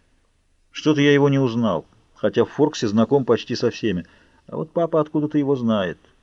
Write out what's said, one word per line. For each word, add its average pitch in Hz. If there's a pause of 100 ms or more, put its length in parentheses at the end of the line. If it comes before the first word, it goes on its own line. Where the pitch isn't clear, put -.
(720)
"Что-то 151
я 143
его 143
не 139
узнал". 113 (340)
Хотя 107
Форкси -
знаком 113
почти 117
со 113
всеми. 90 (420)
А -
вот 160
папа 165
откуда-то 151
его 143
знает. 110 (260)